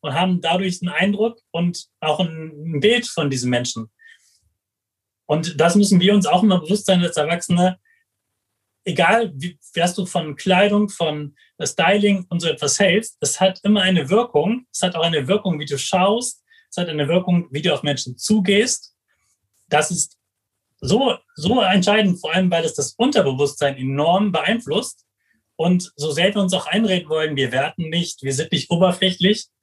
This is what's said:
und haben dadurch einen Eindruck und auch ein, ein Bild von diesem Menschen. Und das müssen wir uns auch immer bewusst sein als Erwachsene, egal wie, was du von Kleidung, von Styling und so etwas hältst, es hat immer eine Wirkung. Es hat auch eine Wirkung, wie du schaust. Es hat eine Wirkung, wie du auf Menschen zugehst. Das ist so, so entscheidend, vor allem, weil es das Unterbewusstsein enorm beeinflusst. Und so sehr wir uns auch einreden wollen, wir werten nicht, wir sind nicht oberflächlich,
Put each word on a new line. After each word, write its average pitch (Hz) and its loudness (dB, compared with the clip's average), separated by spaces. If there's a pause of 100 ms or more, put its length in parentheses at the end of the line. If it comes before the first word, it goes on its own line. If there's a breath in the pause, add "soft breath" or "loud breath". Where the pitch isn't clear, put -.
und 143 -6
haben 180 0
dadurch 185 -2
einen 180 -4
Eindruck 202 0 (120)
und 175 -4 (140)
auch 151 0
ein, 160 -6
ein 143 -2
Bild 233 2
von 147 -4
diesem 123 -2
Menschen. 120 -4 (1400 soft breath)
Und 151 -2
das 180 4
müssen 202 4
wir 196 4
uns 202 4
auch 180 -2
immer 185 4
bewusst 208 -2
sein 180 4
als 170 -2
Erwachsene, 175 0 (1040)
egal 180 2
wie, 175 -10 (160)
was 175 0
du 185 -4
von 156 -6
Kleidung, 202 2
von 151 -4 (260 soft breath)
Styling 196 2
und 175 -2
so 165 -2
etwas 156 -2
hältst, 202 2
es - -2
hat 190 2
immer 208 2
eine 175 2
Wirkung. 220 0
Es - -10
hat 180 -2
auch 160 -2
eine 156 -2
Wirkung, 180 0
wie 147 -10
du 139 -4
schaust. 202 0 (260 soft breath)
Es - -14
hat 175 -4
eine 151 -2
Wirkung, 175 2
wie 147 -6
du 160 0
auf 139 -4
Menschen 131 -4
zugehst. 208 0 (720)
Das 151 0
ist - -6 (640)
so, 247 0 (200)
so 196 0
entscheidend, 196 2
vor 160 -6
allem, 185 2
weil 165 0
es 160 -4
das 135 -6
Unterbewusstsein 143 0
enorm 156 0
beeinflusst. 175 -4 (480)
Und 180 0
so 151 -6
sehr 180 -2
wir 202 0
uns 185 -2
auch - -4
einreden 180 -2
wollen, 156 -2
wir 127 -2
werten 151 -4
nicht, 170 -6
wir 135 -4
sind 156 -4
nicht - -4
oberflächlich, 185 0 (160)